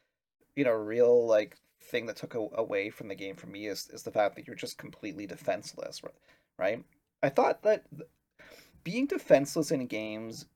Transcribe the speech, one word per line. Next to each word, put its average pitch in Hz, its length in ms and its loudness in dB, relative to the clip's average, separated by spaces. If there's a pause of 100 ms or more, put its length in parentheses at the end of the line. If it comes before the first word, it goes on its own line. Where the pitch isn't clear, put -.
(560)
you 139 80 2
know, 123 80 4
real, 117 560 6
like, 107 300 4 (240)
thing 117 240 -4
that 107 120 -8
took - 180 -10
a-, 107 180 -4
away 107 360 -2
from 110 180 -14
the 98 80 -8
game 95 200 -10
for - 120 -18
me 104 200 -10
is, 98 260 -8
is 110 100 -14
the 113 80 -10
fact 104 240 2
that 104 120 -18
you're 113 80 -14
just - 220 -10
completely 101 480 -12
defenseless, - 800 -8
ri-, - 80 -14 (460)
right? 101 260 -2 (400)
I 139 60 4
thought - 340 2
that 214 260 4
th-, 147 200 -18 (760)
being 233 220 -2
defenseless 156 640 4
in 127 160 -2
games 110 580 -8 (100)